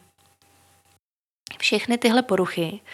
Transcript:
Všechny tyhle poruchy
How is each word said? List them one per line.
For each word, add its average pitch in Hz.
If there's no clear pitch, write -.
Všechny 269
tyhle 240
poruchy 185